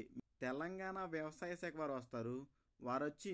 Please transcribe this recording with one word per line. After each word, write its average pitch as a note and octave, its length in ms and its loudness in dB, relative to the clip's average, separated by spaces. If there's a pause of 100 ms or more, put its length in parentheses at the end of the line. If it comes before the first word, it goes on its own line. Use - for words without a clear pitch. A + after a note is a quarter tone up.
(400)
తెలంగాణ F#3 640 0
వ్యవసాయ D#3+ 520 -2
శాఖ E3+ 200 -2
వారు D3 180 2
వస్తారు. B2 420 0 (440)
వారు B2+ 240 4
వచ్చి D3+ 300 0